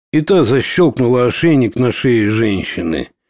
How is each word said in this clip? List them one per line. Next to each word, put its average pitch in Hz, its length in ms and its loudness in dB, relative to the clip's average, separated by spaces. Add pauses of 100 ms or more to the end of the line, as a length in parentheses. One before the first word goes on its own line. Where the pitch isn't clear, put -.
(140)
и 156 80 0
та 160 220 2
защелкнула 123 800 0
ошейник 131 520 0
на 127 140 0
шее 113 380 0
женщины. 92 800 -4 (200)